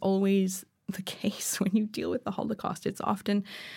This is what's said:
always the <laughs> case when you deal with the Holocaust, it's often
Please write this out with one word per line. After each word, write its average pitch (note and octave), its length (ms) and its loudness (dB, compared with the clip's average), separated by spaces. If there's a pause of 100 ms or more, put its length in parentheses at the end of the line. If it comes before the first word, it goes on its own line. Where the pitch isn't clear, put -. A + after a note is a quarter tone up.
always G3 640 4 (240)
the - 140 -6
<laughs> - 0 -
case - 580 -4
when F#3+ 140 4
you G#3+ 120 4
deal - 240 -4
with - 140 -2
the G#3+ 60 -2
Holocaust, - 560 -2
it's - 140 -2
often G3+ 440 2 (320)